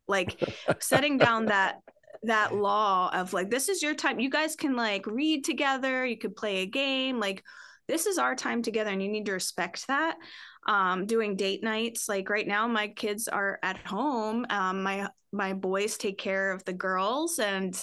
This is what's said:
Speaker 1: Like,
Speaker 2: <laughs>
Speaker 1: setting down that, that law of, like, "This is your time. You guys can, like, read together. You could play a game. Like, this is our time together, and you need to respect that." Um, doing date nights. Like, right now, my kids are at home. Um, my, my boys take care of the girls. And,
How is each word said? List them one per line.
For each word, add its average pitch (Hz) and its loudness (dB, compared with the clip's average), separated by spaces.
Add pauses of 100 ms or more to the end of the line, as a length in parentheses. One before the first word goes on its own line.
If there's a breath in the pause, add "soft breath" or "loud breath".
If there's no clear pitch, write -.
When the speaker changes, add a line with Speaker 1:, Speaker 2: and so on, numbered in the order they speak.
Speaker 1:
Like, 196 0
Speaker 2:
<laughs> - -2
Speaker 1:
setting 277 4
down 226 6
that, 196 2 (480)
that 220 2
law 202 4
of, 185 -2
like, 190 0
"This 254 2
is 370 0
your 302 0
time. 285 0
You 262 0
guys 311 0
can, 277 0
like, 214 0
read 277 0
together. 269 0
You 233 -2
could 202 -6
play 202 -2
a 190 0
game. 262 0
Like, 196 -2 (420 soft breath)
this 320 0
is 370 0
our 262 2
time 240 -2
together, 214 0
and 190 0
you 196 -2
need 208 -2
to 208 -2
respect - -4
that." 311 0 (500 loud breath)
Um, 190 2
doing 214 2
date 196 -2
nights. 226 -2
Like, 196 -2
right 208 0
now, 208 2
my 214 0
kids 214 -4
are 196 -2
at 185 -2
home. 226 -2
Um, 190 0
my, 196 -2 (240)
my 196 0
boys 190 0
take 202 -4
care 196 0
of 190 -8
the 190 -4
girls. 196 0
And, 190 0